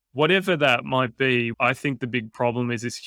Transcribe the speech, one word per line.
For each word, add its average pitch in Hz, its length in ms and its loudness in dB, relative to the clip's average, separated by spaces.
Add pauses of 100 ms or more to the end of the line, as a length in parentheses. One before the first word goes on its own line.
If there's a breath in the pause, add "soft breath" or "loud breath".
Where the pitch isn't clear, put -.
(140)
whatever 180 420 2
that 131 300 2
might 131 320 0
be. 123 420 2
I 123 140 2
think 135 260 -4
the 131 80 -6
big 110 240 -6
problem 120 400 -2
is 113 120 -4
this 117 240 -8